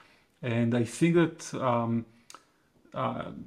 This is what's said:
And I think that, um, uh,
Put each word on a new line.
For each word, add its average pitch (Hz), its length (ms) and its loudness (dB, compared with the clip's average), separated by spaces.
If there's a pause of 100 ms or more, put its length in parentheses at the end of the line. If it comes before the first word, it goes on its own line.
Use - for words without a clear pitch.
(420)
And 117 340 0
I 120 80 4
think 165 320 2
that, 165 460 2
um, 117 440 0 (880)
uh, 120 380 -6 (160)